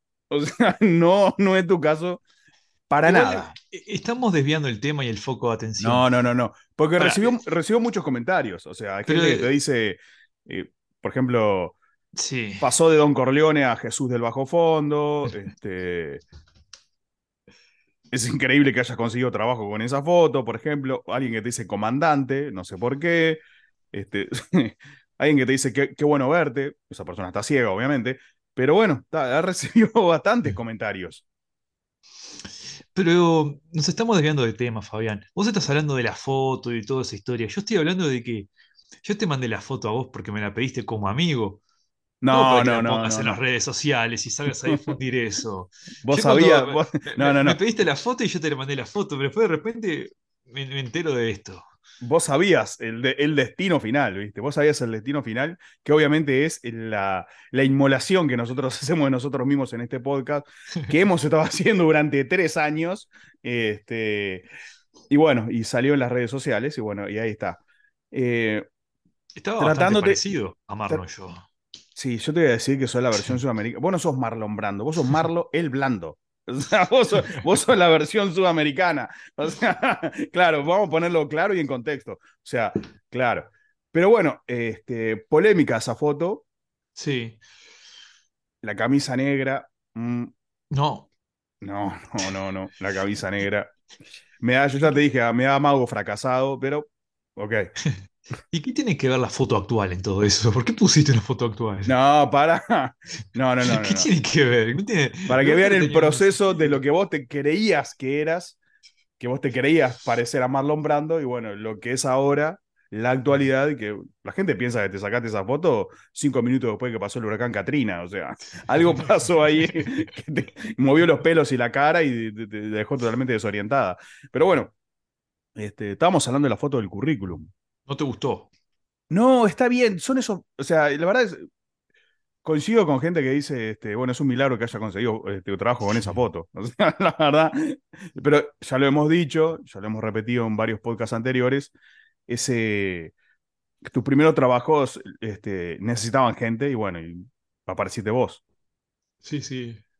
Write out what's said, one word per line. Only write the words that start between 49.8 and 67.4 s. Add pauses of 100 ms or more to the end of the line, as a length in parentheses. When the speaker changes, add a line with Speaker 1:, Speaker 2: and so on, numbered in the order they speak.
Speaker 2:
me,
me
entero
de
esto. (380)
Speaker 1:
Vos
sabías
el
de-,
el
destino
final,
¿viste?
Vos
sabías
el
destino
final, (260)
que
obviamente
es
la, (240)
la
inmolación
que
nosotros
<laughs>
hacemos
de
nosotros
mismos
en
este
podcast, (420)
que
hemos
estado
<laughs>
haciendo
durante
tres
años, (320)
este, (640)
y
bueno,
y
salió
en
las
redes
sociales,
y
bueno,
y
ahí
está. (520)